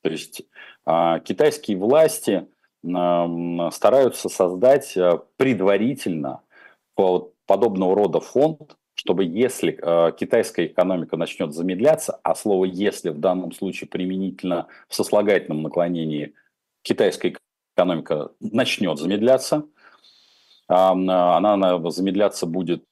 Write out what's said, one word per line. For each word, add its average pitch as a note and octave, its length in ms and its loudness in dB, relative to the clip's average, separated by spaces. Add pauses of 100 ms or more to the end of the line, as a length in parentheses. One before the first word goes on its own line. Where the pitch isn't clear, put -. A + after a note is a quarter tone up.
То D#2 60 -2
есть, - 340 -10 (440)
э, E2 380 2
китайские A2+ 520 -4
власти, B2 720 2 (380)
м, F2 840 -2
стараются B2 580 2
создать, G2 680 2
э, F2 220 2 (180)
предварительно G2+ 1040 0 (540)
по-, F#2+ 160 4
вот F2+ 220 -2 (140)
подобного G2 480 2
рода F2+ 260 2
фонд, - 560 -2 (180)
чтобы - 300 0
если, F2 560 -2
э, E2+ 320 2
китайская - 540 -2
экономика F2+ 500 -2
начнёт D#2+ 360 -6
замедляться, F#2 680 -2
а E2+ 120 0
слово F#2+ 300 0
«если» F#2 460 -4
в D2 80 -10
данном F2+ 340 -2
случае - 360 -10
применительно F#2 760 -6 (220)
в - 60 -12
сослагательном G2 680 0
наклонении, D#2+ 680 -4 (500)
китайская - 520 0 (420)
экономика E2 540 -2 (100)
начнёт G#2 580 -2
замедляться, D3+ 680 0 (1000)
а, F#2 260 4
м, F#2 160 0
она, F2+ 440 4
она F2+ 380 2
замедляться F#2+ 540 -2
будет E2+ 460 -4